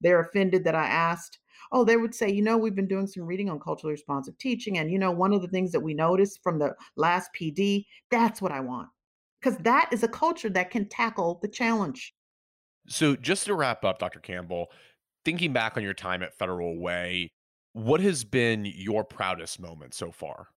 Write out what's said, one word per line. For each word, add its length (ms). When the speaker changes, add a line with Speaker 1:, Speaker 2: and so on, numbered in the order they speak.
Speaker 1:
they're 180
offended 460
that 100
I 100
asked. 540
Oh, 120
they 140
would 180
say, 140
"You 120
know, 160
we've 180
been 120
doing 200
some 160
reading 260
on 100
culturally 320
responsive 460
teaching. 400
And, 120
you 80
know, 140
one 220
of 80
the 80
things 240
that 80
we 120
noticed 480
from 180
the 160
last 380
P 180
D," 360
that's 320
what 100
I 80
want. 300
'Cause 180
that 320
is 120
a 40
culture 420
that 200
can 180
tackle 540
the 60
challenge. 640
Speaker 2:
So 280
just 300
to 100
wrap 280
up, 160
Doctor 200
Campbell, 520
thinking 260
back 240
on 80
your 100
time 300
at 100
Federal 460
Way, 500
what 280
has 220
been 420
your 380
proudest 560
moment 340
so 180
far? 460